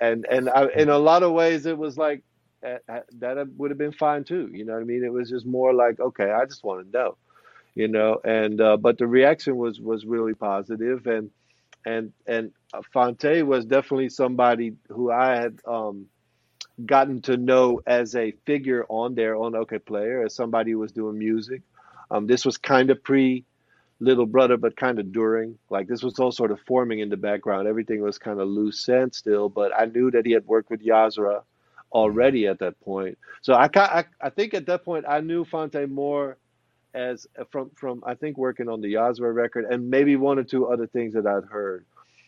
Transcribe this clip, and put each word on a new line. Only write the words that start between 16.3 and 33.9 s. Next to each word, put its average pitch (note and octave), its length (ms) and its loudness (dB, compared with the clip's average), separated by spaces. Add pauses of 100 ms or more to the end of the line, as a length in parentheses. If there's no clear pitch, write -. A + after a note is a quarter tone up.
gotten C3+ 380 2
to B2+ 140 2
know B2 500 4
as A#2+ 280 2
a A2+ 160 0 (140)
figure C3 440 -2
on A#2 260 -4
there A2 200 0
on A2+ 180 -4
Okayplayer, A2 720 -4
as G#2+ 100 -8
somebody A2+ 360 -2
who A2 80 -2
was G#2+ 120 -6
doing G#2+ 260 -6
music. A2 440 -4 (500)
Um, G#2 160 -2
this A#2+ 180 2
was C3 120 -2
kinda C3 380 4
pre C3 500 0 (560)
Little B2 240 4
Brother, B2 320 4
but A2+ 200 -2
kinda B2 260 -2
during. A2 540 -2 (120)
Like, G2 180 -4
this A#2 160 -6
was B2+ 160 -4
all B2+ 120 2
sort A#2 200 -2
of G2+ 100 -6
forming B2 380 0
in G#2 100 -6
the G2+ 80 -4
background. G2+ 500 -2
Everything A2 340 -2
was G#2 160 -4
kinda G#2 260 -6
loose G#2 460 -4
and B2+ 240 2
still, G#2 360 -2
but G2+ 240 -2
I A2 120 2
knew A#2+ 260 0
that A#2 140 2
he A#2 80 0
had A2 120 2
worked A2 240 0
with A2 140 -6
Yahzarah G#2+ 600 2 (480)
already A2+ 560 4
at F#2+ 120 -2
that F2+ 220 -6
point. F#2+ 360 -8 (240)
So C3 140 4
I C3 120 8
ca-, G3 140 4 (400)